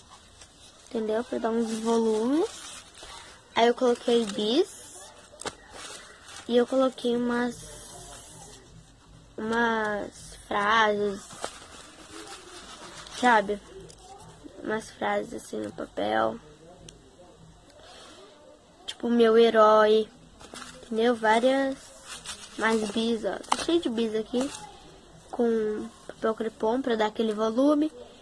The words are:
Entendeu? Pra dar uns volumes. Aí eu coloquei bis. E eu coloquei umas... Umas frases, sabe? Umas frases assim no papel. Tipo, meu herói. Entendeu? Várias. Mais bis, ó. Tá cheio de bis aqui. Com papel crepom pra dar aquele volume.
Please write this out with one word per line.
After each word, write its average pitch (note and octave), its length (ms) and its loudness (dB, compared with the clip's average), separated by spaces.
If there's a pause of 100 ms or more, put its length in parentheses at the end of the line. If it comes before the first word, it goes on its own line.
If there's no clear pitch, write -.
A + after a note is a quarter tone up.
(880)
Entendeu? A3 360 -4
Pra B3 140 -6
dar A#3 120 -2
uns A3+ 300 -2
volumes. A3+ 680 0 (1080)
Aí A3+ 100 4
eu A#3+ 80 4
coloquei A#3+ 520 2
bis. G#3+ 580 0 (1600)
E A#3+ 120 4
eu A#3+ 80 4
coloquei B3+ 500 0
umas... A#3+ 400 -2 (1800)
Umas A3 1000 -2 (100)
frases, G#3 760 2 (2000)
sabe? G#3 400 2 (1040)
Umas G#3+ 280 -6
frases G#3 420 -4
assim A3 240 -10
no G#3 160 -6
papel. A2 680 -2 (2500)
Tipo, - 220 -6
meu A3+ 300 6
herói. G#3+ 680 8 (760)
Entendeu? A#3 320 2
Várias. B3+ 640 2 (800)
Mais G#3+ 320 0
bis, A3+ 340 -2
ó. F#3+ 140 -2
Tá - 260 -2
cheio E4+ 160 2
de E4+ 80 -2
bis A3+ 260 0
aqui. B3 360 -2 (800)
Com A3+ 580 -2 (180)
papel - 280 -2
crepom A3 480 -2
pra B3 120 0
dar G#3+ 120 0
aquele G#3+ 260 -2
volume. C4+ 580 2 (320)